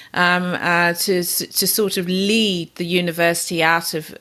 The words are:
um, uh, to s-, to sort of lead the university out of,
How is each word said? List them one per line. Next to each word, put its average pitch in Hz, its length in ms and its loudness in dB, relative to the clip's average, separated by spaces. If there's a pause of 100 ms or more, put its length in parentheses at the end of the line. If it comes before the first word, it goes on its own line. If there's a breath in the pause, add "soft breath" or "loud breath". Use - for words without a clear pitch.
(140 loud breath)
um, 180 400 2
uh, 170 400 2
to 180 240 0
s-, 175 200 -2
to - 280 -2
sort 196 300 0
of 180 100 -2
lead 190 680 0
the 175 100 -4
university 170 760 0
out 165 320 2
of, 156 260 -8